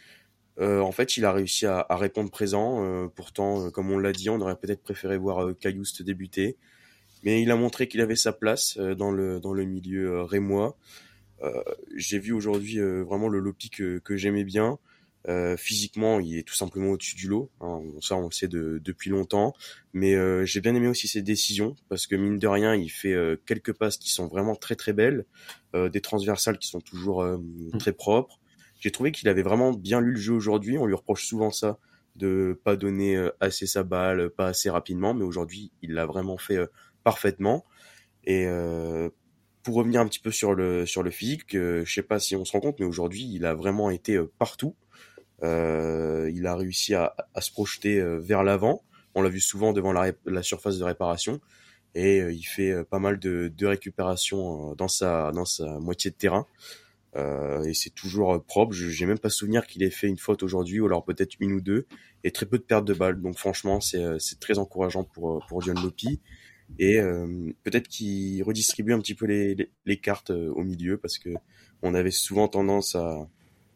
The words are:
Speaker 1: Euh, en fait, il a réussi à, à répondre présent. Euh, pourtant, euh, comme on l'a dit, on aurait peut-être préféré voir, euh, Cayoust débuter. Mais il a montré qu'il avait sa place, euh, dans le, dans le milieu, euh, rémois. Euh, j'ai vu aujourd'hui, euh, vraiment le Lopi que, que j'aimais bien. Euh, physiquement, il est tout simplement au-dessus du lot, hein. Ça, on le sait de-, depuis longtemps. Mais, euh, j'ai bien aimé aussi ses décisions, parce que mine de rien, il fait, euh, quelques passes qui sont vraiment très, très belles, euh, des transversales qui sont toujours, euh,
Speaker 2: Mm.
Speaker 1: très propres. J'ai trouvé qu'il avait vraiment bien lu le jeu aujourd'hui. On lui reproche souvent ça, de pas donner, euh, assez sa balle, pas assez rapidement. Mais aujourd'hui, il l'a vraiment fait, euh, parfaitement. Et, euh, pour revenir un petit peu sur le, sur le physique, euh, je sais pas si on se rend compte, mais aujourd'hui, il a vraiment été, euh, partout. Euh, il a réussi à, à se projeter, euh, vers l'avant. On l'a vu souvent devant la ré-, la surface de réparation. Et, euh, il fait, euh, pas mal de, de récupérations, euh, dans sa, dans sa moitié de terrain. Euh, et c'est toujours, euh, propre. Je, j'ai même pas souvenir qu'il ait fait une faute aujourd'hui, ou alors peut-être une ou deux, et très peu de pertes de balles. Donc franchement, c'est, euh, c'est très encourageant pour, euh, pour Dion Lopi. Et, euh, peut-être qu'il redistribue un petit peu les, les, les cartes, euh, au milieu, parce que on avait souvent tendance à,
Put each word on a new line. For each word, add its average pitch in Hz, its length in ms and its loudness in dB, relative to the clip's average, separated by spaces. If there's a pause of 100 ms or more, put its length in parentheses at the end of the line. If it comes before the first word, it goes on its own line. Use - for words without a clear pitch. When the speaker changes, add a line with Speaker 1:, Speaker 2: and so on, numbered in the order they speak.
(600)
Speaker 1:
Euh, 98 180 4
en 95 140 4
fait, 127 240 0
il 113 80 0
a 98 80 6
réussi 98 340 0
à, 92 220 2
à 90 80 2
répondre 101 340 -2
présent. 104 540 0
Euh, 90 240 -2
pourtant, 98 580 -4
euh, 85 40 -6
comme 95 200 -4
on 98 80 2
l'a 98 140 2
dit, 95 180 -4
on 110 100 0
aurait 95 160 -2
peut-être 98 260 -6
préféré 98 360 -4
voir, 92 260 -2
euh, 90 100 -2
Cayoust 98 480 -6
débuter. 95 540 -2 (680)
Mais 110 180 4
il 117 80 4
a 120 60 6
montré 120 320 0
qu'il 110 120 -2
avait 113 140 2
sa 110 180 2
place, - 460 0
euh, 95 160 0
dans 101 160 0
le, 95 300 0
dans 95 120 -6
le 95 120 0
milieu, 92 480 -4
euh, 87 100 0
rémois. 101 560 0 (640)
Euh, 64 180 -2 (360)
j'ai 98 240 -2
vu 107 120 -4
aujourd'hui, 104 460 -2
euh, 92 240 0
vraiment 101 240 -2
le 101 140 0
Lopi 98 280 -4
que, 90 300 -4
que 101 180 -4
j'aimais 101 280 2
bien. 107 340 2 (500)
Euh, 90 300 0
physiquement, 107 600 0
il 82 200 -2
est 80 60 -6
tout - 100 -10
simplement 95 380 0
au-dessus - 220 -4
du 95 140 -8
lot, 113 220 0 (100)
hein. 85 220 -6 (180)
Ça, - 160 -2
on 90 80 0
le 85 60 -6
sait 92 180 -4
de-, 80 340 -4
depuis 90 280 -8
longtemps. 101 420 2 (400)
Mais, 95 220 4
euh, 92 320 4
j'ai 92 160 -2
bien 120 120 4
aimé 120 140 4
aussi 120 200 -2
ses 107 120 -2
décisions, 104 560 0 (140)
parce 95 160 -4
que 98 100 0
mine 101 220 2
de 104 100 4
rien, 104 260 4
il 92 140 0
fait, 95 240 -2
euh, 85 320 2
quelques 110 300 -2
passes 107 240 0
qui - 120 -6
sont 87 180 -2
vraiment 98 280 0
très, - 200 -6
très - 180 -2
belles, 113 320 4 (480)
euh, 90 160 2
des 98 100 -2
transversales 101 560 0
qui - 120 -8
sont 90 120 -8
toujours, 92 420 -4
euh, 90 140 0
Speaker 2:
Mm. 85 400 -8
Speaker 1:
très 104 160 0
propres. 113 480 0 (380)
J'ai 104 120 -2
trouvé 139 220 0
qu'il - 160 0
avait 95 140 4
vraiment 117 300 4
bien 104 280 0
lu 120 120 2
le 123 60 -2
jeu 104 140 -2
aujourd'hui. 107 460 2
On 131 80 2
lui 98 80 2
reproche - 320 -2
souvent 110 240 0
ça, 104 280 -2 (380)
de 95 480 0
pas 101 120 4
donner, 98 380 2
euh, 92 140 2 (120)
assez 98 260 0
sa 98 160 0
balle, 92 480 0
pas 95 160 -2
assez 92 240 0
rapidement. 90 420 0
Mais 120 120 -2
aujourd'hui, 90 460 -6 (120)
il 82 100 -8
l'a 82 140 0
vraiment 92 320 -4
fait, - 180 -2
euh, 87 100 2 (380)
parfaitement. 104 600 2 (580)
Et, 92 220 4
euh, 82 640 -2 (520)
pour 120 120 -2
revenir 117 260 4
un 113 60 6
petit - 140 -6
peu 110 100 -4
sur 104 240 2
le, 90 320 2
sur 92 160 -2
le 90 80 0
physique, 131 440 -6
euh, 87 300 2
je - 80 -6
sais 101 100 -2
pas 104 160 0
si 98 180 -2
on 95 100 -2
se - 60 -10
rend 101 80 2
compte, 143 200 -2
mais 95 60 0
aujourd'hui, 90 480 -4
il 85 100 -4
a 82 80 2
vraiment 98 380 0
été, 95 260 0
euh, 82 220 0
partout. - 360 -2 (680)
Euh, 80 920 0
il 87 120 -4
a 87 80 0
réussi 92 400 -2
à, 87 200 2 (180)
à - 80 -4
se - 100 -6
projeter, 104 480 0
euh, 85 220 0
vers 95 240 2
l'avant. 101 380 4 (320)
On 95 80 2
l'a 95 80 4
vu 92 100 -4
souvent 104 320 2
devant 98 180 0
la 90 120 4
ré-, 92 240 0
la 90 160 -2
surface 95 360 -2
de 90 60 -2
réparation. 87 560 -2 (540)
Et, 95 260 6
euh, 87 100 0
il 82 120 -6
fait, 95 280 -2
euh, 90 140 0
pas 98 140 -2
mal 98 200 2
de, 87 360 -2
de 101 120 0
récupérations, 92 1080 -2
euh, - 20 -10
dans 90 140 -2
sa, 82 440 2
dans 87 140 -2
sa 78 320 -4
moitié 87 320 -2
de - 60 -10
terrain. 98 300 2 (720)
Euh, 71 480 -2
et 80 80 -2
c'est - 160 -4
toujours, 92 460 0
euh, 85 40 2
propre. 104 360 2
Je, 87 160 -4
j'ai 82 160 -2
même 107 120 2
pas 107 120 -2
souvenir 110 360 0
qu'il - 160 -4
ait 95 60 4
fait 101 200 -2
une 95 100 -2
faute - 240 0
aujourd'hui, 92 360 -2
ou 107 60 2
alors 90 220 2
peut-être 90 340 -2
une 98 120 0
ou 98 100 -2
deux, 98 240 0 (360)
et 90 100 -2
très - 120 -4
peu 107 140 0
de 107 40 -8
pertes 107 220 4
de 101 80 2
balles. 92 300 2
Donc 90 160 -6
franchement, 98 420 0
c'est, 90 240 -2
euh, 82 140 -2
c'est - 220 -8
très 104 180 2
encourageant 92 460 -2
pour, 82 320 -4
euh, 76 120 -4
pour 87 140 -4
Dion 90 100 -2 (100)
Lopi. 113 380 -4 (580)
Et, 101 220 6
euh, 87 500 -2 (140)
peut-être 117 240 0
qu'il 98 540 -4
redistribue 107 500 0
un 113 80 4
petit 104 140 -4
peu 113 100 -6
les, 101 300 2
les, 95 160 -2 (160)
les 101 100 2
cartes, - 340 -4
euh, 85 200 -2
au - 120 -4
milieu, 92 360 -2
parce - 200 -8
que 90 120 -10 (500)
on 90 140 0
avait 90 160 2
souvent 101 360 2
tendance 98 480 0
à, 80 320 -4 (500)